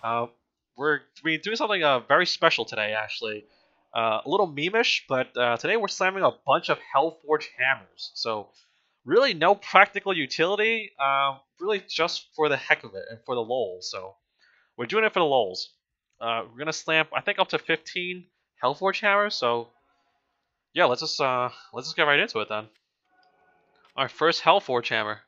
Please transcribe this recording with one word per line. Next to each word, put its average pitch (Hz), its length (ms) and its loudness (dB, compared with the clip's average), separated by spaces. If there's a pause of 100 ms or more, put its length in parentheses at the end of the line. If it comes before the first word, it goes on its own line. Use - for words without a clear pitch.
Uh, 117 220 -2 (500)
we're, 143 240 -2 (240)
we're 160 140 -2
doing 208 180 -6
something, 214 260 -2
uh, 139 180 4
very 156 260 2
special - 400 2
today, 107 260 -4
actually. 107 540 -8 (480)
Uh, 113 280 0
a 139 60 -10
little 196 200 2
meme-ish, 185 600 0
but, 127 260 -2
uh, 120 220 2
today 185 220 0
we're 196 100 -2
slamming 190 360 0
a - 80 6 (140)
bunch 139 220 2
of 156 100 2 (160)
Hellforge 151 520 0 (100)
hammers. 127 560 -4
So, 107 380 -6 (560)
really 226 260 4
no 170 220 4
practical 196 600 2
utility, 202 840 -2
um, 139 380 0 (200)
really 196 300 -2
just - 380 -4 (100)
for 151 140 2
the 135 80 0
heck - 260 0
of 104 100 -18
it 95 140 -10
and 113 160 -16
for 131 100 -4
the 120 60 -2
lol. 110 400 -4
So, 95 340 -12 (600)
we're 120 80 -6
doing 208 200 0
it 214 100 0
for 190 60 2
the 170 40 4
lols. 120 460 0 (500)
Uh, 113 220 -4 (100)
we're 120 60 -20
gonna 151 160 -6
slam, 160 400 0
I 135 80 -2
think, 202 160 -4
up 190 100 2
to 160 100 -4
fifteen 180 680 -6 (360)
Hellforge 185 380 -2
hammers, 208 340 2
so, 120 340 -2 (1040)
yeah, 170 100 4
let's 127 160 2
just, 156 180 -6
uh, 127 300 0 (240)
let's 127 140 -10
just 160 100 -10
get 175 60 2
right 147 180 4
into 185 200 -2
it 104 100 -6
then. 107 180 -6 (1300)
Our 131 140 -2
first 160 320 0
Hellforge 151 480 2
hammer. 107 380 -4